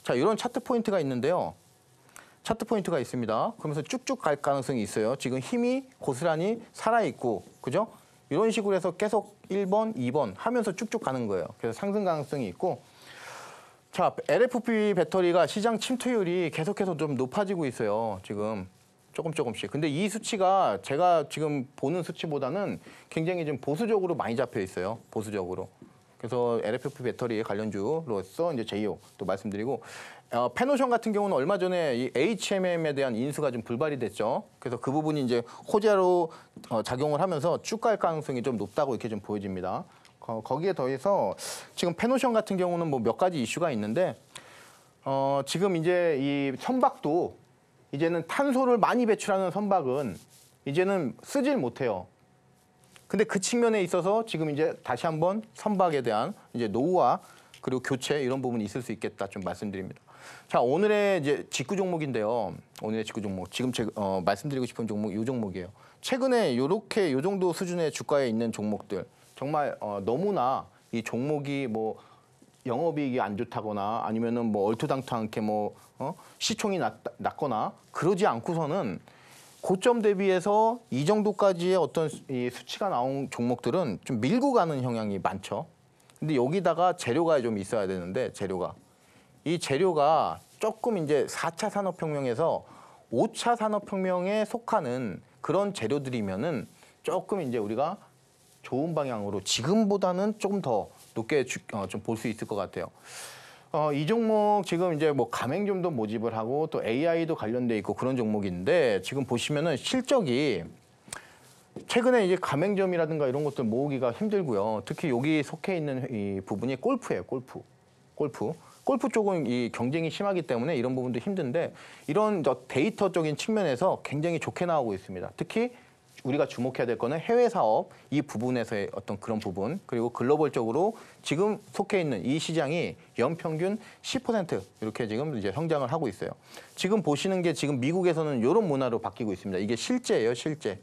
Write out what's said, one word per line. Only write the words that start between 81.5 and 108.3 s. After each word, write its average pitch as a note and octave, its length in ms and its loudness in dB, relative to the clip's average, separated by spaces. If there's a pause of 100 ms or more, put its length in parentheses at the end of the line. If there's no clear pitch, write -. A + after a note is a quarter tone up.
어떤 D#3+ 320 2 (220)
이 B2 220 -2
수치가 - 380 -6
나온 C3+ 420 -2
종목들은 B2 720 0
좀 A#2 180 -2
밀고 B3 320 2
가는 E3+ 280 4
형향이 A2 380 -2
많죠. G2+ 460 -4 (540)
근데 D3+ 160 -2
여기다가 E3+ 640 2
재료가 D#3+ 440 2
좀 A2+ 160 0
있어야 G2 300 -2
되는데, F#2+ 460 -4
재료가. F2+ 420 -4 (680)
이 E3 140 0
재료가 D3 840 2 (200)
조금 A3 400 -2
이제 D3 280 2
사 - 220 -4
차 G#3+ 180 -4
산업혁명에서 D3+ 960 -2 (460)
오 F3 240 2
차 A#3+ 220 2
산업혁명에 G3+ 880 0
속하는 C3 760 -2 (200)
그런 G3 320 0
재료들이면은 A#2+ 960 -2 (340)
조금 F3+ 400 -2
이제 B2 160 -2
우리가 A#2 400 -2 (640)
좋은 D3+ 340 -2
방향으로 G#2 460 -2
지금보다는 G3 1000 2
조금 G3 220 -2
더 A2 280 0 (240)
높게 B2+ 320 0
주-, - 140 -8 (140)
어, G2 140 -4
좀 G2 140 -8
볼 A2+ 160 -2
수 - 100 -6
있을 G#2+ 200 -4
것 A2 80 -4
같아요. F2+ 320 -4 (840)
어, D3+ 200 2
이 D3 120 0
종목 G#3+ 600 4
지금 F3 280 2
이제 D3+ 200 4
뭐 B2+ 160 2
가맹점도 F3+ 640 -2
모집을 A2 440 -2
하고 C3 320 -2
또 - 160 -4
에이아이도 D#3+ 520 2
관련돼 A#2 420 -2
있고 G2+ 160 -2
그런 B2+ 240 -2
종목인데 G#2+ 840 2